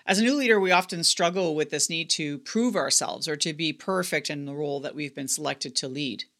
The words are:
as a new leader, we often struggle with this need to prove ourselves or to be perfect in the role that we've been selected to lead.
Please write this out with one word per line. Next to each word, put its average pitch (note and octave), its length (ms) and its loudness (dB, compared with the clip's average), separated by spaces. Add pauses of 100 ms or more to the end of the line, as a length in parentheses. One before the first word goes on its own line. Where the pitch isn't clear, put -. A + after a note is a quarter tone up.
as F#3+ 140 2
a A3 40 4
new B3+ 120 4
leader, A#3 260 4
we F#3 100 2
often F3+ 320 2
struggle F3 520 2
with D3+ 160 0
this D3 180 0
need E3 220 -2
to C#3+ 300 -2
prove A3+ 360 0
ourselves - 500 0
or D3+ 100 -2
to D#3 180 -2
be D#3 180 0
perfect F3+ 560 -2
in C#3+ 160 -4
the C#3 100 -8
role C#3+ 260 -2
that C3+ 140 -8
we've C#3+ 200 -8
been C3+ 140 -8
selected C#3 480 -4
to C#3 120 -2
lead. B2+ 360 -6 (160)